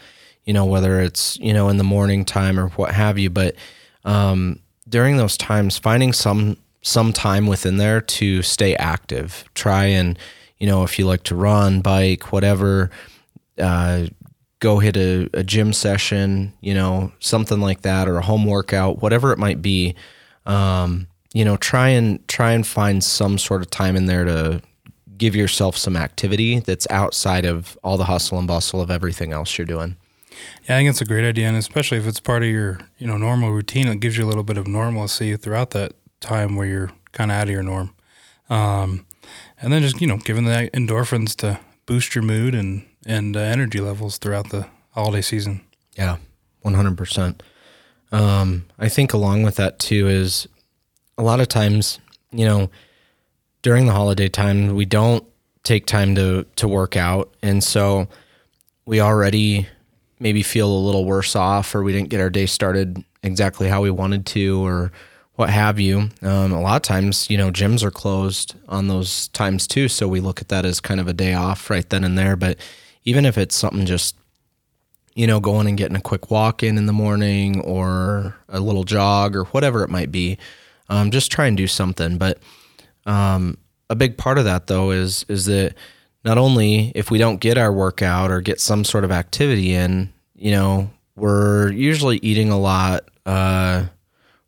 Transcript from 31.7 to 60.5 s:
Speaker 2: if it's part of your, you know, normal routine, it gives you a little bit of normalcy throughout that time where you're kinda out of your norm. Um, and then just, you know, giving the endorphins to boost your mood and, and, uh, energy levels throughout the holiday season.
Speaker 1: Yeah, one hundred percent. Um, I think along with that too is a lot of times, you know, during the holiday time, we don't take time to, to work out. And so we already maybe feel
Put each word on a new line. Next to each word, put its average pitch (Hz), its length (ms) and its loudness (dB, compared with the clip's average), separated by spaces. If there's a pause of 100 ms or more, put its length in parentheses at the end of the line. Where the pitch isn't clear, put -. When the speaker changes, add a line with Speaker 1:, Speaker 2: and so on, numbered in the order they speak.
Speaker 2:
if 107 80 -4
it's 110 140 -6
part 120 220 -2
of 113 60 0
your, 104 300 -2 (200)
you 123 80 -10
know, 110 100 -4
normal 117 340 0
routine, 107 380 -2
it 104 120 -4
gives 110 160 -2
you 113 80 0
a 107 40 0
little 107 160 -2
bit 104 120 -4
of 98 120 -6
normalcy 107 680 -4
throughout 107 360 -4
that 101 200 -4 (280)
time 104 360 -4
where 101 100 -4
you're 95 260 -4 (200)
kinda 104 220 -2
out 104 100 0
of 101 60 -4
your 98 120 -4
norm. 95 300 -6 (560)
Um, 101 580 -2 (540)
and 120 120 -2
then 156 100 4
just, 135 180 -2
you 170 60 0
know, 107 120 0
giving 113 260 -2
the 117 280 0
endorphins 117 640 -2
to 104 240 -4 (260)
boost 123 280 -2
your 117 100 -2
mood 113 300 0
and, 101 300 -4 (200)
and, 104 320 -4
uh, 104 40 -4
energy 110 400 -2
levels 101 380 -6
throughout 101 320 -6
the 101 160 -6 (260)
holiday 107 300 -2
season. 101 380 -4 (360)
Speaker 1:
Yeah, 90 200 -2 (460)
one 98 120 0
hundred 98 220 2
percent. 90 460 -4 (680)
Um, 98 540 2 (120)
I 110 100 0
think 139 240 2
along 104 300 2
with 107 140 2
that 95 220 -2
too 101 300 2
is 95 380 0 (720)
a 120 60 -4
lot 113 180 4
of 123 80 2
times, 104 500 2 (320)
you 117 160 -2
know, 101 240 2 (920)
during 127 240 6
the 113 60 4
holiday 98 360 2
time, 101 480 2
we 101 80 0
don't 110 400 2 (400)
take 110 220 2
time 98 280 2
to, 95 320 0 (100)
to 110 120 0
work 95 280 0
out. 90 460 0
And 98 200 2
so 98 440 0 (800)
we 110 140 2
already 104 640 2 (540)
maybe 107 220 0
feel 104 300 0